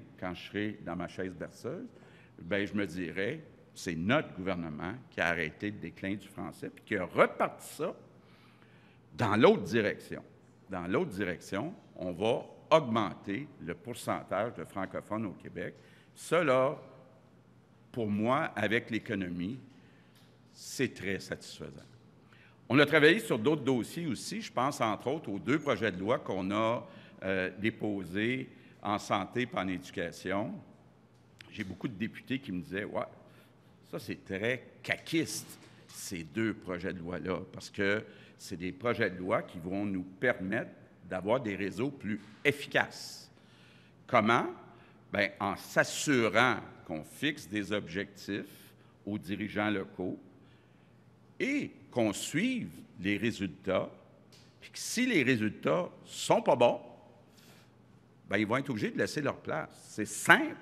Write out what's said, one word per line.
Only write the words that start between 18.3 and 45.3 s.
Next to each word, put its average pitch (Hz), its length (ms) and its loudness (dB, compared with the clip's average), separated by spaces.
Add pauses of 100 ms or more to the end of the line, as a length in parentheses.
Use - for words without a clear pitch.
avec 107 340 2
l'économie, 98 720 -2 (920)
c'est - 420 -2
très 95 240 -2
satisfaisant. - 680 -10 (840)
On 135 100 8
a 143 80 10
travaillé 160 320 10
sur 170 180 0
d'autres 139 260 2
dossiers 131 440 0
aussi. 147 340 -4
Je - 100 -10
pense, 131 300 0
entre 107 260 0
autres, 151 220 -2
aux 101 80 -2
deux 117 220 2
projets 113 320 2
de 90 80 -4
loi 110 180 2
qu'on 95 320 -2
a, 113 340 0 (400)
euh, 92 360 0
déposés 107 880 0 (320)
en 101 160 0
santé 113 460 0
et 123 140 -4
en 92 100 0
éducation. 92 840 -4 (1000)
J'ai 107 120 -6
beaucoup 92 240 -6
de 120 60 -8
députés 113 460 -4
qui - 120 -10
me 90 100 -2
disaient, « 95 240 -4
Ouais, - 200 -4 (840)
ça, 165 100 -8
c'est - 260 -10
très 110 380 -2 (200)
caquiste, - 640 -2 (400)
ces - 380 -8
deux 104 280 0
projets 90 380 -6
de - 80 -6
loi-là, 85 400 -4 (140)
parce - 160 -12
que 104 340 2 (340)
c'est - 200 -10
des 90 160 -4
projets 110 360 0
de 90 80 -8
loi 98 260 0
qui - 160 -12
vont 95 260 -2
nous 92 180 -2
permettre 117 680 0 (380)
d'avoir 101 300 2
des 107 160 -2
réseaux 98 340 -2
plus 104 300 -6 (240)
efficaces. » - 880 0 (760)
Comment ? 120 400 6 (680)
Ben, 98 260 2